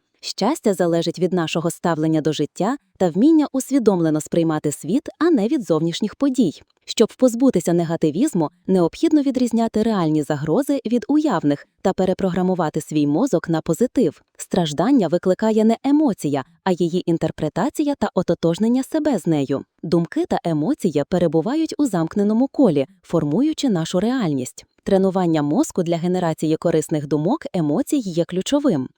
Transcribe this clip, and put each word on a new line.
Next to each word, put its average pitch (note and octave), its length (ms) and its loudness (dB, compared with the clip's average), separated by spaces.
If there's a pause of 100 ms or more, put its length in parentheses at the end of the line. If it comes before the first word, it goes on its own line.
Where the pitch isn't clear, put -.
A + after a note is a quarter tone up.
(220)
щастя A3 520 -2
залежить E3+ 460 0
від F3 140 -2
нашого E3 380 -2
ставлення D#3+ 500 0
до D3+ 120 0
життя F3+ 440 -4 (200)
та F#3 120 2
вміння C#4 420 4
усвідомлено G3 720 0
сприймати D#3 500 -2
світ, F3+ 380 -4 (100)
а E4 100 2
не A3+ 180 2
від C4 160 -2
зовнішніх E3 520 -2
подій. B3+ 460 0 (240)
Щоб - 320 2
позбутися A#3 560 2
негативізму, E3 760 0 (180)
необхідно F#3+ 540 2
відрізняти A3+ 640 0
реальні E3 400 0
загрози E3 640 0
від A3 220 -2
уявних A3+ 600 0 (140)
та F#3+ 120 0
перепрограмувати F3+ 880 -2
свій D3+ 260 0
мозок E3+ 420 0
на D#3+ 120 0
позитив. G3 600 0 (160)
Страждання F3 720 0
викликає G#3 580 2
не A3+ 180 4
емоція, A#3 600 0 (200)
а F#3+ 80 0
її F3 380 -2
інтерпретація G#3+ 840 -2
та - 180 -2
ототожнення G3 720 0
себе D4+ 360 -2
з - 80 -6
нею. C#3 360 0 (200)
Думки E3+ 420 -2
та - 180 -2
емоції D#3 640 -2
перебувають F3+ 680 0
у D4 80 0
замкненому G#3 640 0
колі, D#3 400 2 (140)
формуючи G3+ 680 -2
нашу F3+ 300 0
реальність. F#3 640 -4 (180)
Тренування F#3 580 2
мозку F3 420 -2
для E3+ 140 -2
генерації E3 580 -2
корисних D#3 520 -2
думок, D#3 460 -2
емоцій F3 440 0
є E3+ 280 -2
ключовим. F#3+ 600 -2 (100)